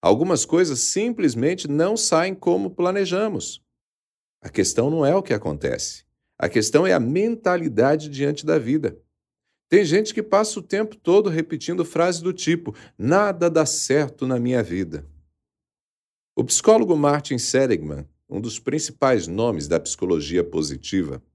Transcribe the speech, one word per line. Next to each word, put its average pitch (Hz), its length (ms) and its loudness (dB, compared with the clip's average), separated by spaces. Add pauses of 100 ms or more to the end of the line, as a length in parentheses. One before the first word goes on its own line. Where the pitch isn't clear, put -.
Algumas 156 420 2
coisas 165 360 2
simplesmente 185 880 -2
não 165 280 0
saem 185 380 0
como 190 380 0
planejamos. 185 880 -4 (800)
A - 80 -14
questão 113 400 0
não 156 160 0
é 156 100 4
o 196 60 2
que 127 140 -4
acontece. 73 720 -6 (340)
A - 100 -2
questão 147 380 2
é 185 60 4
a 165 60 4
mentalidade 156 1080 0
diante 143 340 -4
da 156 140 0
vida. 127 400 -2 (720)
Tem 196 160 6
gente 202 300 0
que 214 80 -2
passa 214 360 0
o 175 40 -10
tempo 214 320 -4
todo 196 340 2
repetindo 160 560 -4
frases 165 360 0
do 180 120 -2
tipo, 170 400 -2 (240)
"Nada 175 540 2
dá 160 160 2
certo - 580 -2
na 127 140 0
minha 120 240 0
vida." 87 420 -6 (1300)
O - 80 0
psicólogo 196 540 4
Martin 143 400 0
Seligman, 78 680 -2 (200)
um 101 140 -8
dos 113 160 -10
principais 131 720 -2
nomes 92 400 -2
da 82 120 2
psicologia 85 640 -2
positiva 73 760 -4 (140)